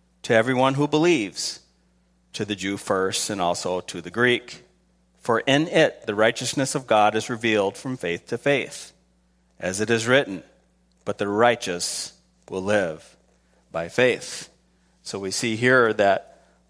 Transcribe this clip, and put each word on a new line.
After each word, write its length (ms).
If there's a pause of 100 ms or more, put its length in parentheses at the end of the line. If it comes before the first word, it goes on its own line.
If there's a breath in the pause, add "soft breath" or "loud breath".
(220)
to 100
everyone 420
who 120
believes, 720 (760)
to 100
the 120
Jew 200
first 540
and 100
also 400
to 200
the 120
Greek. 480 (600)
For 200
in 280
it 360
the 100
righteousness 600
of 120
God 280
is 160
revealed 480
from 180
faith 300
to 100
faith, 560 (640)
as 220
it 80
is 180
written, 360 (640)
'But 100
the 120
righteous 840 (380)
will 100
live 560 (560)
by 160
faith.'" 640 (520)
So 160
we 120
see 260
here 380
that 480 (280 soft breath)